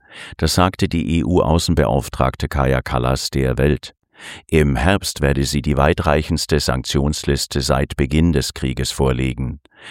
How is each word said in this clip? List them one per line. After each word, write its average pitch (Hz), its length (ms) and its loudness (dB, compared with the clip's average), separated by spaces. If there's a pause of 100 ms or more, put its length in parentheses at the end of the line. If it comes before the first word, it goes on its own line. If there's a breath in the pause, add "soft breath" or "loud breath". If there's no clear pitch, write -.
(380 loud breath)
Das - 180 0
sagte 90 340 2
die 82 300 0
E-U-Außenbeauftragte 73 1300 0
Kaja 65 320 0
Kallas 64 480 -2
der 64 280 0
Welt. 69 360 0 (540 loud breath)
Im 73 300 4
Herbst 92 440 0
werde 69 220 2
sie 67 180 -2
die 71 140 0
weitreichendste 76 840 2
Sanktionsliste 69 1000 -2
seit 69 360 0
Beginn 78 340 4
des 69 220 -2
Krieges 62 380 -4
vorlegen. 65 680 -2 (320 loud breath)